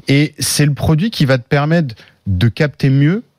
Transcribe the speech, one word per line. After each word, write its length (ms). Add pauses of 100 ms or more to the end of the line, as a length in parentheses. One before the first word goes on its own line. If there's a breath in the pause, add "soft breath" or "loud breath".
Et 300
c'est 280
le 80
produit 360
qui 160
va 120
te 80
permettre 480 (320 loud breath)
de 220
capter 420
mieux 320 (160)